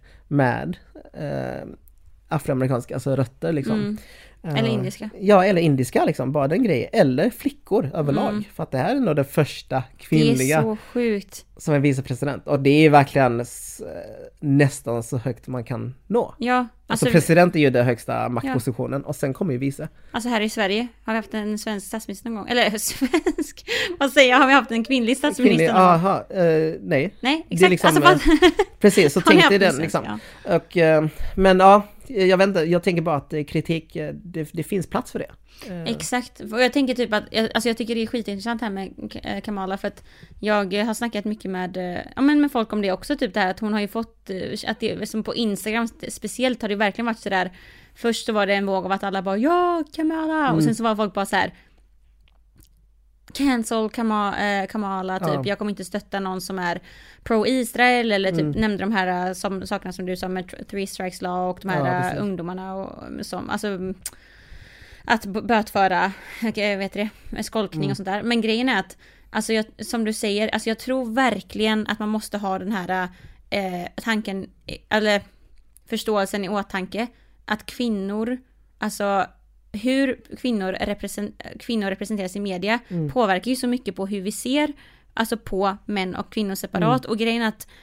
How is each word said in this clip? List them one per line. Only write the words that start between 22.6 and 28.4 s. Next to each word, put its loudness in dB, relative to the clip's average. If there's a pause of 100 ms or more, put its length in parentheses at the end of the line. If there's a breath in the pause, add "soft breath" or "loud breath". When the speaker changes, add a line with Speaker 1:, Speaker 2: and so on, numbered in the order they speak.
Speaker 2:
<laughs> -4
svensk, -4 (280 loud breath)
vad 0
säger 8
jag? 6
Har 8
vi 6
haft 4
en -2
kvinnlig 2
statsminister 2
Speaker 1:
Kvinnlig, 6
Speaker 2:
någon 8
gång? 8
Speaker 1:
aha, 2
eh, 2
nej. 0
Speaker 2:
Nej, 0
Speaker 1:
Det -6
är -
Speaker 2:
exakt. 8
Speaker 1:
liksom, 4
Speaker 2:
Alltså, 6
vad 6